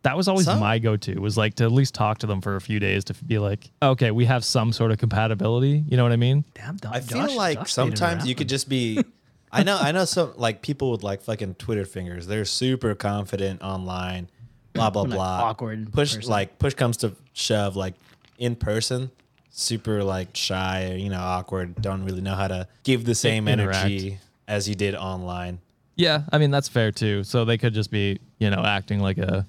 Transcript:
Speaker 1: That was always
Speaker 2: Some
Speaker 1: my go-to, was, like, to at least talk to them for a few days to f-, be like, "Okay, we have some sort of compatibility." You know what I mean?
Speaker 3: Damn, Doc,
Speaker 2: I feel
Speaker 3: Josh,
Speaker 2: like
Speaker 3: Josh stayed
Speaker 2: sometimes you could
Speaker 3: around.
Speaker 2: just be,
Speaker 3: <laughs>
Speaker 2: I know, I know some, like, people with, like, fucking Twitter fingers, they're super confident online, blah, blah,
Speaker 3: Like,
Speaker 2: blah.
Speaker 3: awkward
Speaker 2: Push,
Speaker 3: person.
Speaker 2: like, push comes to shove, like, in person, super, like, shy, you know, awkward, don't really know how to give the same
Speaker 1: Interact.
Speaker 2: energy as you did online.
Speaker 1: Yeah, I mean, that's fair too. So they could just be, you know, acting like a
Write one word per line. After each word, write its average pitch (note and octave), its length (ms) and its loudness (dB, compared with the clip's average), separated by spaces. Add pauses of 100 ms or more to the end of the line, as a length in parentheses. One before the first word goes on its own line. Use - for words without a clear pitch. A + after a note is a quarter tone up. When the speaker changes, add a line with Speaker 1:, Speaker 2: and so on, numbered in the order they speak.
Speaker 1:
That C3+ 120 2
was F#3 140 2
always F#3+ 160 4
Speaker 2:
Some G3+ 160 2
Speaker 1:
my A2+ 180 2
go-to, G#2+ 400 0
was, G2+ 180 -2
like, G#2+ 180 2
to A#2 100 2
at A2+ 60 4
least C3 220 4
talk G#2+ 260 0
to A2 80 -4
them G2 120 0
for G2 160 -4
a F#2 60 -4
few G#2+ 180 -2
days G2 260 2
to - 80 -8
f-, - 140 -12
be A2 120 0
like, G2+ 320 -2 (120)
"Okay, B2+ 280 4
we A#2+ 140 4
have B2 200 2
some A2+ 260 2
sort A2+ 200 2
of G#2 80 0
compatibility." A2+ 880 2
You B2+ 120 2
know B2 60 6
what A#2+ 100 4
I A#2 40 4
mean? C3 360 4
Speaker 3:
Damn, D3 240 -10
Doc, A#2 180 -8
Speaker 2:
I B2+ 60 -2
feel C3 160 -6 (100)
Speaker 3:
Josh, C#4 80 -4
Speaker 2:
like F3 220 0
Speaker 3:
Josh - 160 -6
stayed C3+ 80 0
Speaker 2:
sometimes E3+ 440 0
you B2+ 80 0
could C#3+ 120 -4
Speaker 3:
around. G#2 40 -6
Speaker 2:
just C3+ 200 -2
be, A#2+ 300 0 (280)
Speaker 3:
<laughs> - 240 -20
Speaker 2:
I C#3 120 2
know, G3 140 2
I C#3+ 140 2
know F#3 140 2
some, E3+ 320 0
like, A2+ 240 0
people C3+ 300 -2
with, G#2+ 120 -4
like, G2 200 -4
fucking G2+ 320 -4
Twitter G#2+ 280 -2
fingers, F2+ 440 -8
they're G#2 180 -2
super A#2 500 0
confident G2 680 -2
online, F2+ 680 -6 (420)
blah, A2 200 2
blah, G2+ 100 0
Speaker 3:
Like, A#2+ 100 0
Speaker 2:
blah. F#2 320 -2
Speaker 3:
awkward A2 480 -4
Speaker 2:
Push, C3+ 240 0
Speaker 3:
person. A2+ 160 -4
Speaker 2:
like, G2 260 0
push C#3 180 0
comes A#2 220 2
to G#2 160 -2 (200)
shove, G2+ 420 0
like, F#2+ 200 -4 (420)
in A#2+ 180 -2
person, B2 560 -2 (380)
super, G#2+ 560 -2
like, F#2 320 -4
shy, F#2 600 -2
you G2 120 -4
know, F#2 100 -4
awkward, F#2 640 -4
don't F#2+ 240 -4
really F#2 160 -6
know G2 140 -4
how G2 120 -2
to F#2 200 -4 (160)
give B2+ 200 2
the A2+ 120 2
same A2 340 2
Speaker 1:
Interact. G2 360 2
Speaker 2:
energy G2 340 -2 (280)
as G#2 220 -2
you G#2 60 -2
did G2+ 200 0
online. F2+ 640 -6 (380)
Speaker 1:
Yeah, D#3 240 4 (100)
I D3+ 60 4
mean, D3 140 6
that's C#3 180 2
fair A2 240 2
too. G#2 320 0
So A#2+ 180 2
they A2+ 140 4
could A#2 160 2
just G#2 180 0
be, G2+ 280 0 (180)
you G#2+ 140 2
know, F#2+ 120 2
acting G#2 360 0
like F#2+ 180 2
a G2 320 0